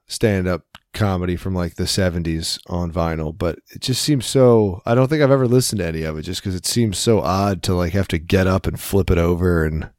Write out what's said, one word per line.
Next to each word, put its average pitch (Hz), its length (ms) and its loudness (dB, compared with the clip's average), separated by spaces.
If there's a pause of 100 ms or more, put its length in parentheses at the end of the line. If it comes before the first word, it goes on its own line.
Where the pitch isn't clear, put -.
stand-up 92 580 -2 (280)
comedy 90 420 -2
from, 95 200 -6
like, 87 200 -4
the 92 120 -4
seventies 82 720 -2 (100)
on 87 240 -4
vinyl, 80 460 -4
but 82 220 -4 (100)
it - 120 -18
just 127 200 -4
seems 143 240 0
so, 113 600 4
I 117 100 2
don't 131 140 4
think 151 120 0
I've 135 100 4
ever 131 160 4
listened 123 320 2
to 87 80 -2
any 80 160 -4
of 78 140 -4
it 78 60 -8
just 87 180 -8
'cause 95 140 -4
it 90 100 -8
seems 113 320 0
so 113 240 2
odd 95 420 0
to, 92 120 0
like, 87 180 0
have 98 160 0
to 92 80 -2
get 92 300 2
up 92 180 0
and 80 140 -4
flip 95 320 0
it 87 80 4
over 85 440 2
and 78 360 -4